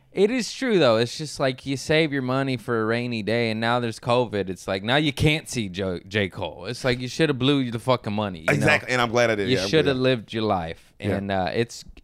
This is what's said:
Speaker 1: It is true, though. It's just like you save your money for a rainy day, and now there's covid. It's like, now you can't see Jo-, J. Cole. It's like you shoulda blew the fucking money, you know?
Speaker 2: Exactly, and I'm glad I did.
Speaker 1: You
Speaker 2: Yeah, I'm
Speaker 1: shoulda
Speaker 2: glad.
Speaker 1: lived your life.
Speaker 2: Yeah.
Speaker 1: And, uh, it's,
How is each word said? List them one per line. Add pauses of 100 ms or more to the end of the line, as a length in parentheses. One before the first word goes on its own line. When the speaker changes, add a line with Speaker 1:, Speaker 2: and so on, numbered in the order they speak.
(120)
Speaker 1:
It
is
true,
though.
It's
just
like
you
save
your
money
for
a
rainy
day,
and
now
there's
covid.
It's
like,
now
you
can't
see
Jo-,
J.
Cole.
It's
like
you
shoulda
blew
the
fucking
money,
you
know?
Speaker 2:
Exactly,
and
I'm
glad
I
did.
Speaker 1:
You
Speaker 2:
Yeah,
I'm
Speaker 1:
shoulda
Speaker 2:
glad.
Speaker 1:
lived
your
life.
Speaker 2:
Yeah.
Speaker 1:
And,
uh,
it's, (200)